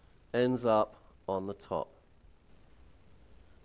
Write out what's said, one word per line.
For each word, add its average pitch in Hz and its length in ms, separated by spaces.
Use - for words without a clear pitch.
ends 123 320
up 107 300
on 95 180
the 101 80
top. - 360